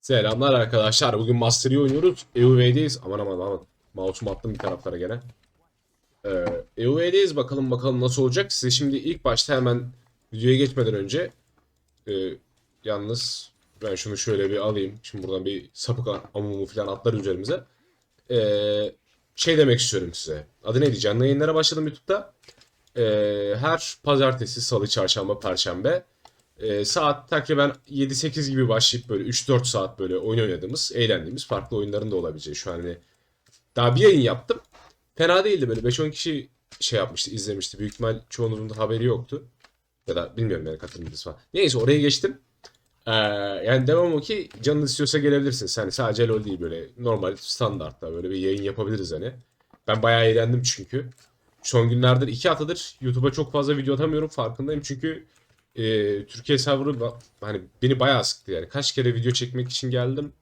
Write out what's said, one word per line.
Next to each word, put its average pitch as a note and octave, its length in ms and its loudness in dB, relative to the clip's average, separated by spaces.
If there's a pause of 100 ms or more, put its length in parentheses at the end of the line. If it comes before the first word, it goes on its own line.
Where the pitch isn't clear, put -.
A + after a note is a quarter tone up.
Selamlar A#2+ 500 2
arkadaşlar. A2+ 640 2
Bugün A#2 160 2
Master A#2 360 2
Yi C#3 80 4
oynuyoruz. D3+ 460 2 (100)
E A#2+ 100 6
U B2+ 120 8
V'deyiz. B2+ 480 4
Aman G2+ 140 -4
aman G2 200 -4
aman. F#2+ 260 -6 (280)
Mouse'umu F#2+ 380 -4
attım A2 220 -6
bir A2 60 -8
taraflara F2+ 380 -6
gene. F#2+ 220 -4 (1040)
Ee, F#2 200 -2 (320)
E A2+ 100 0
U C#3+ 100 2
V'deyiz. F3 380 4
Bakalım C3+ 360 -2
bakalım B2+ 300 0
nasıl B2+ 220 2
olacak. C3+ 300 0
Size B2 180 -2
şimdi C#3 260 0
ilk - 280 -4
başta B2+ 300 2
hemen B2 360 0 (420)
videoya B2 240 4
geçmeden B2+ 360 2
önce, G#2 380 -4 (760)
e, G2+ 60 -4 (720)
yalnız G#2+ 680 -6 (300)
ben G#2 140 -4
şunu G2+ 220 -6
şöyle G2 320 0
bir G#2 80 0
alayım. G#2 460 -2
Şimdi F#2 240 -12
buradan F#2+ 180 -4
bir G2 280 -6
sapık B2 340 -4
a-, G2 140 -4 (120)
amumu G2+ 320 -4
falan G#2 220 -6
atlar G2 260 -2
üzerimize. G2+ 500 -4 (680)
Ee, G#2 640 0 (400)
şey E3 220 2
demek C3 220 6
istiyorum F2+ 340 -2
size. D2+ 340 -10 (160)
Adı A2+ 180 0
neydi? B2 180 2
Canlı A2 260 2
yayınlara D3 300 2
başladım D#3 320 0
YouTube'da. G3 460 -4 (640)
Ee, G#2 640 2
her D#3+ 440 -2
pazartesi, C3 580 2
salı, G2+ 260 0
çarşamba, G2+ 520 0
perşembe. G2 680 -2 (520)
Ee, G#2 280 -2
saat D3 440 0
takriben C#3+ 440 2 (140)
yedi C3+ 280 -2
sekiz D3 340 -2
gibi C3 200 2
başlayıp A#2 400 2
böyle G2 140 -2
üç A#2+ 240 -4
dört B2+ 200 4
saat F#2+ 320 -2
böyle F#2 180 -2
oyun A2 260 0
oynadığımız, F#2 520 -4
eğlendiğimiz, A2 520 0
farklı G#2+ 300 -4
oyunların G#2 340 -4
da G2 40 -2
olabileceği. D#2 400 -6
Şu - 160 -8
an E2+ 40 -6
hani F2 220 -8 (800)
daha A#2+ 200 4
bir E3 60 4
yayın G3 200 8
yaptım. - 400 0 (540)
Fena F3 280 4
değildi F3+ 260 2
böyle. A2 140 -2
Beş B2 160 0
on D#3 100 0
kişi D3 400 -6 (300)
şey A2+ 200 0
yapmıştı, - 320 -4
izlemişti. G2+ 480 -8
Büyük G#2 140 -6
ihtimal A2+ 260 -4 (100)
çoğunuzun A2 400 -4
da G#2+ 80 -12
haberi A2 260 0
yoktu. A#2+ 400 -2 (640)
Ya E2+ 80 -4
da E2+ 220 -6
bilmiyorum F#2 280 -2
yani D#2 120 -8
katılımcısı D#2+ 460 -14
falan. E2 140 -12 (160)
Neyse E3 240 2
oraya B2+ 220 4
geçtim. C#3+ 420 0 (680)
Ee, A2+ 40 -2 (540)
yani B2+ 220 4
demem E3+ 260 4
o D3 80 0
ki G#3 280 -6 (120)
canınız D3 300 0
istiyorsa D3 260 0
gelebilirsiniz. C#3 600 0
Hani G2+ 140 -4
sadece A#2 360 0
LOL G#2+ 160 0
değil F#2+ 180 -6
böyle E2 360 -8
normal G2+ 380 -2
standartta E2+ 800 -6
böyle F2 160 -6
bir F#2+ 80 -4
yayın F#2+ 260 0
yapabiliriz G2 480 -4
hani. F2 200 -6 (560)
Ben A2 160 2
bayağı A#2 220 6
eğlendim A2+ 360 4
çünkü. B2 480 -4 (540)
Son A#2 260 2
günlerdir, B2+ 380 4
iki B2 220 0
haftadır D#3+ 520 -4
YouTube'a B2+ 300 0
çok C#3 200 -4
fazla C#3+ 260 2
video C3+ 160 0
atamıyorum, D#3 360 0
farkındayım. C3+ 520 -4
Çünkü, D3 440 -8 (500)
e, A2+ 80 -4 (420)
Türkiye C#3 320 -2
server'ı C#3 320 0
ba-, A#2 300 -4 (220)
hani G#2 200 -6 (200)
beni B2+ 180 4
bayağı B2+ 240 4
sıktı - 280 -6
yani. E2+ 180 -6
Kaç C#3 220 -4
kere B2 240 0
video A#2+ 160 0
çekmek B2 380 -4
için B2+ 220 -6
geldim C3+ 500 -2